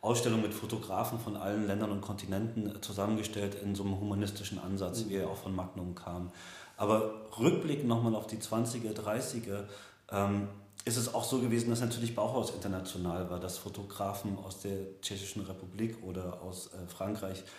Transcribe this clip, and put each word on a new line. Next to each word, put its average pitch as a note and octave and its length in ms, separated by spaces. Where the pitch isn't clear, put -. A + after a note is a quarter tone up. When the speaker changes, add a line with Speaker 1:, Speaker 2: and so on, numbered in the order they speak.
Speaker 1:
Ausstellung A2+ 380
mit G#2 100
Fotografen A2+ 680
von G#2 160
allen G2+ 320
Ländern G#2 240
und G2+ 80
Kontinenten, G2+ 760
äh, - 60
zusammengestellt G#2 800
in G2+ 140
so G2 80
einem G2 160
humanistischen G2+ 580
Ansatz, F#2+ 460
Speaker 2:
Mhm. G2 60
Speaker 1:
wie F#2+ 40
er F2+ 140
auch E2 80
von F#2+ 180
Magnum F2+ 400
kam. F2+ 380
Aber A2 520
rückblickend D3 480
nochmal A#2 300
auf G#2 100
die A2 140
zwanziger, A#2 540
dreißiger, G#2 760
ähm, G2+ 380
ist A#2 120
es A#2+ 180
auch A#2+ 80
so C3 160
gewesen, A#2 320
dass A#2 80
natürlich A#2 380
Bauhaus A2+ 340
international F#2 800
war, F2 80
dass F2+ 200
Fotografen G2 840
aus F#2+ 140
der G2 440
Tschechischen G2 400
Republik F#2+ 600
oder F2+ 400
aus, F#2 240
äh, F2+ 220
Frankreich F#2+ 560